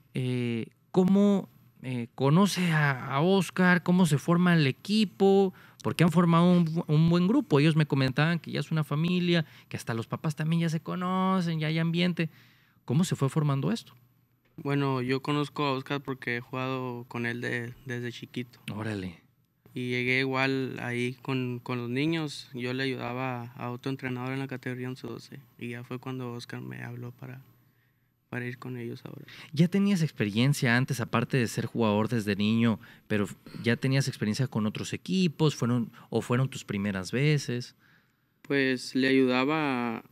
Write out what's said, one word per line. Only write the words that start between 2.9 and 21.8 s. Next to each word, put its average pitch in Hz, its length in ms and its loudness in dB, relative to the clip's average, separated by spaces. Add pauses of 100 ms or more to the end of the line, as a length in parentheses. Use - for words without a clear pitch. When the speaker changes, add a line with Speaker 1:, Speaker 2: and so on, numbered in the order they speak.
Speaker 1:
a 139 80 2
Oscar, 180 600 4
cómo 180 240 4
se 147 100 2
forma 175 380 4
el 156 100 6
equipo, 196 880 2 (300)
porque 110 200 0
han 175 80 6
formado 170 400 6
un 175 140 6
bu-, 160 220 -2
un 156 200 4
buen 175 200 4
grupo. 220 320 4
Ellos 151 160 4
me 156 100 4
comentaban 147 540 0
que - 100 -10
ya 131 120 -4
es 143 100 -8
una 156 120 0
familia, 170 640 0 (240)
que - 80 -8
hasta - 160 -6
los 113 140 -4
papás - 280 -4
también 165 280 0
ya 165 60 0
se 160 100 -2
conocen, 180 800 -2
ya 156 80 -2
hay 160 100 -2
ambiente. 170 540 0 (520)
¿Cómo 139 200 2
se 160 120 0
fue 139 140 0
formando 147 420 0
esto? - 220 -6 (640)
Speaker 2:
Bueno, 139 440 -2
yo 131 220 -2
conozco 147 420 -2
a 139 60 0
Oscar 135 300 -4
porque 127 360 -6
he 120 40 -6
jugado 127 640 -6
con 117 180 -6
él 120 160 -4
de, 123 320 -6 (120)
desde 120 260 -6
chiquito. - 480 -12 (160)
Speaker 1:
Órale. 101 460 -8 (520)
Speaker 2:
Y 123 160 -8
llegué 123 300 0
igual 131 640 -2
ahí 123 400 -4
con, 127 400 -4
con 127 160 -6
los 120 100 -6